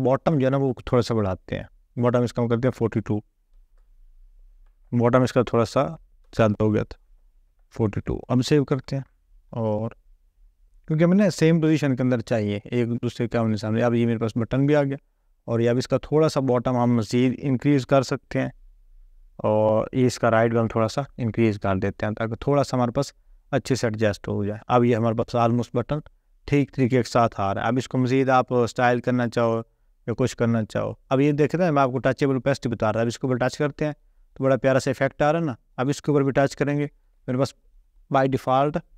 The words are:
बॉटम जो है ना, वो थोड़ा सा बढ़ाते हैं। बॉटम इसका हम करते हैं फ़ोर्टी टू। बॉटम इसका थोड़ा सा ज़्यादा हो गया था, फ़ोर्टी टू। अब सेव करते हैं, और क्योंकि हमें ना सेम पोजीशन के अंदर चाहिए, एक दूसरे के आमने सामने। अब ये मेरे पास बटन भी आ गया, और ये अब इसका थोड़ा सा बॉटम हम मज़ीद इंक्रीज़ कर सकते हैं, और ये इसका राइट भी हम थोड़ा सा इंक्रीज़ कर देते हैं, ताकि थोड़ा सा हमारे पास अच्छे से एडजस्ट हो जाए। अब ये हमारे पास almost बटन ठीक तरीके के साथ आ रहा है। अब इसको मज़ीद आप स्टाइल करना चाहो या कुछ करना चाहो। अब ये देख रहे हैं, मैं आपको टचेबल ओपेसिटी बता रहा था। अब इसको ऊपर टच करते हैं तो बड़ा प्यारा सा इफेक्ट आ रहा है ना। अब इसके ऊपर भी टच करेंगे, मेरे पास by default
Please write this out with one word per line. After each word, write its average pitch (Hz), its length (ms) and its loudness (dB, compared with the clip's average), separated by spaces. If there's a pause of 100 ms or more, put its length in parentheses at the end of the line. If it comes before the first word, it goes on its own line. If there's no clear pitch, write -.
बॉटम 139 360 2
जो 131 60 2
है 131 60 2
ना, 139 60 0
वो 135 160 0 (180)
थोड़ा 123 100 4
सा 117 120 -4
बढ़ाते 98 420 -2
हैं। 92 120 -10 (320)
बॉटम 123 240 2
इसका 120 200 -4
हम 117 60 0
करते 120 180 0
हैं 123 40 2
फ़ोर्टी 113 280 -2
टू। 104 220 -4 (1700)
बॉटम 120 320 4
इसका 123 200 2
थोड़ा 117 220 2
सा 135 180 0 (500)
ज़्यादा 107 300 2
हो 107 80 4
गया 107 120 0
था, - 140 -12 (760)
फ़ोर्टी 110 280 -2
टू। - 140 -6 (140)
अब 127 120 2
सेव 147 220 2
करते 135 320 -4
हैं, 135 80 -6 (500)
और 110 420 -4 (920)
क्योंकि 156 160 0
हमें 175 140 4
ना 202 140 4
सेम 160 300 4
पोजीशन 151 340 2
के 131 80 -2
अंदर 123 180 0
चाहिए, 104 440 -2
एक 120 280 -2
दूसरे 120 340 -4
के 117 100 -4
आमने 110 200 0
सामने। 110 240 -2
अब 120 120 2
ये 117 120 2
मेरे 117 140 0
पास 113 180 -4
बटन 131 300 0
भी 147 60 2
आ 147 100 2
गया, 139 140 -4 (500)
और 117 140 0
ये 117 60 2
अब 120 100 2
इसका 131 240 -2
थोड़ा 156 260 2
सा 143 140 -2
बॉटम 123 360 0
हम 120 200 2
मज़ीद 123 360 0
इंक्रीज़ 139 520 0
कर 139 180 2
सकते - 360 -6
हैं, 131 120 -4 (920)
और 107 500 2
ये 127 120 4
इसका 117 240 0
राइट 113 220 4
भी 117 60 0
हम 113 100 2
थोड़ा 110 200 0
सा 139 180 -6 (140)
इंक्रीज़ 110 400 0
कर 98 180 0
देते 98 280 -4
हैं, 107 100 -4
ताकि 113 200 -6 (120)
थोड़ा 143 160 2
सा 131 140 -4
हमारे 120 140 0
पास 139 220 -4 (380)
अच्छे 135 240 -2
से 120 120 -2
एडजस्ट 107 400 -2
हो 104 180 -4
जाए। 104 220 -6
अब 123 160 4
ये 120 120 4
हमारे 113 200 0
पास 117 220 -4
almost 117 380 0
बटन 143 260 -4 (460)
ठीक 143 240 0
तरीके 131 260 0
के 117 60 2
साथ 117 260 2 (100)
आ 98 120 0
रहा 104 120 -4
है। 113 60 -2
अब 127 80 0
इसको 131 200 -4
मज़ीद 127 320 2
आप 127 240 2 (140)
स्टाइल 123 320 0
करना 123 280 -2
चाहो 113 300 0 (500)
या 120 60 -4
कुछ 127 200 -2
करना 117 300 0
चाहो। 107 340 -6 (140)
अब 135 100 2
ये 147 120 2
देख 143 220 0
रहे 180 100 0
हैं, 160 80 0
मैं 143 80 2
आपको 131 180 0
टचेबल 135 360 0
ओपेसिटी 131 340 -2
बता 110 200 -2
रहा 107 100 -2
था। - 20 0
अब 117 60 0
इसको 120 200 -6
ऊपर 127 100 0
टच 127 200 -2
करते 147 280 -4
हैं 147 100 -6 (400)
तो 131 80 -6
बड़ा 131 140 4
प्यारा 131 220 2
सा 135 120 0
इफेक्ट 139 300 -4
आ 147 100 4
रहा 170 100 -2
है 165 60 -2
ना। 120 80 -6 (220)
अब 131 120 -2
इसके 147 220 -4
ऊपर 143 120 2
भी 135 80 0
टच 139 240 0
करेंगे, 143 340 -2 (380)
मेरे 127 120 -2
पास 135 140 -2 (580)
by 135 160 2
default 135 520 0 (180)